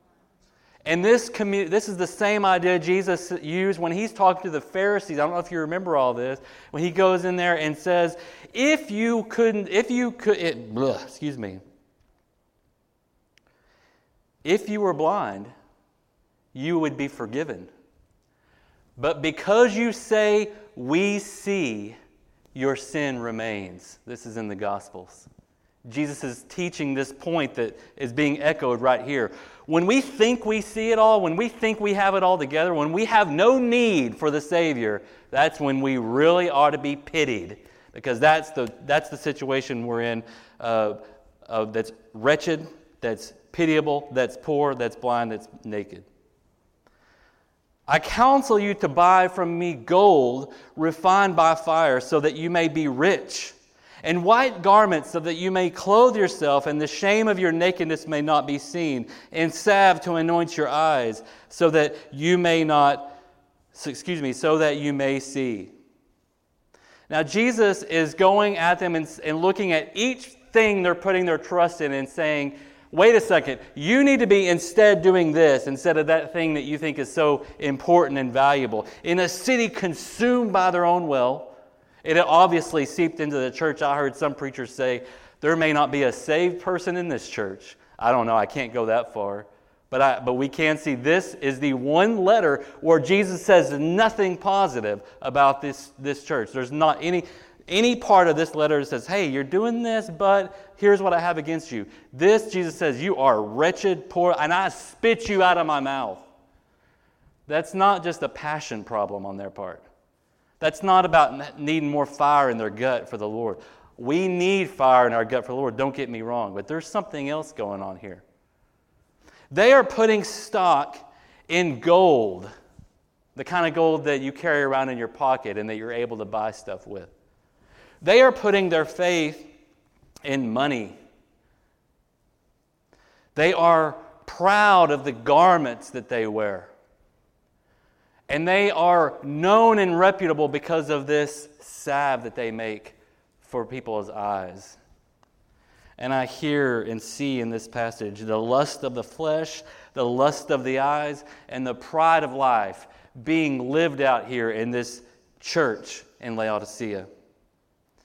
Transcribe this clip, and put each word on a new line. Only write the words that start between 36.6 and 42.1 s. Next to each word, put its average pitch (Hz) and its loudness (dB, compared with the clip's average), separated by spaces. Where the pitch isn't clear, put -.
to 151 -2
be 143 -6
pitied, 120 -4
because 117 -6
that's 151 4
the, 123 -6
that's 147 -2
the 143 -14
situation 135 -6
we're 117 -4
in, 117 -4
uh, 110 0
uh, 110 -4
that's 110 -6